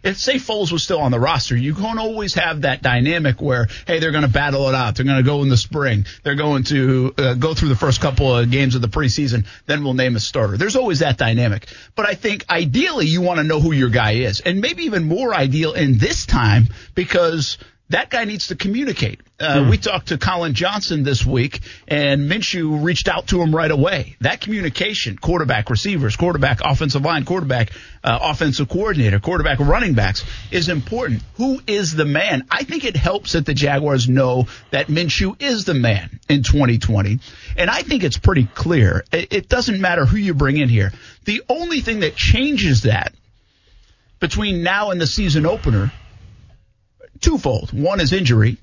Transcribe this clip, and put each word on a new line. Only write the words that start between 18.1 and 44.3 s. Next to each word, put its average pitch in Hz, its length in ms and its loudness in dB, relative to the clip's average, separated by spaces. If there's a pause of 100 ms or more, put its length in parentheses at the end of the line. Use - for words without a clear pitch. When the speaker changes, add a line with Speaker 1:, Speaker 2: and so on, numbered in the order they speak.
Speaker 1:
guy 233 160 -2
needs 208 220 -8
to 185 60 -6
communicate. 196 680 -4 (200)
Uh, 147 240 2
Speaker 2:
Hmm. 123 60 6
Speaker 1:
we 98 80 4
talked - 300 -4
to 165 100 -2
Colin 170 340 -2
Johnson 175 520 -2
this 139 200 0
week, 131 360 0 (260)
and 143 440 0
Minshew 160 540 -2
reached 170 240 0
out 170 200 -2
to 180 120 2
him 160 160 2
right 160 140 2
away. 135 500 0
That 143 220 -2
communication, 190 720 -4
quarterback, 147 540 -2
receivers, 131 440 -2
quarterback, 147 480 0
offensive 143 400 0
line, 156 220 0
quarterback, 131 460 -2 (340)
uh, 117 160 0
offensive 151 480 0
coordinator, 143 520 0
quarterback, 156 380 0
running 180 360 4
backs, 101 280 0 (280)
is 175 180 -2
important. 165 540 -4 (140)
Who 262 300 -2
is 202 280 -2
the 156 100 2
man? 147 460 0
I 294 140 -2
think 311 200 -6
it 226 100 -4
helps 185 380 -2
that 160 140 0
the 151 80 -2
Jaguars 139 520 0
know 127 420 2 (220)
that 139 180 -2
Minshew 175 520 -2
is 247 240 -2
the 185 80 -2
man 117 560 -2
in 143 140 2
twenty 127 340 2
twenty, 104 440 0 (360)
and 180 140 0
I 269 140 -2
think 247 200 0
it's 131 140 -2
pretty 156 260 4 (100)
clear. 104 480 2 (100)
It, 170 200 -2
it 202 160 -2
doesn't 233 320 0
matter 175 240 2
who 196 140 4
you 196 160 0
bring 139 240 2
in 143 100 2
here. 101 240 2 (320)
The 208 240 -2
only 320 320 -2
thing 220 200 -4
that 156 160 -2
changes 202 680 2
that 107 320 0 (1080)
between 185 420 -2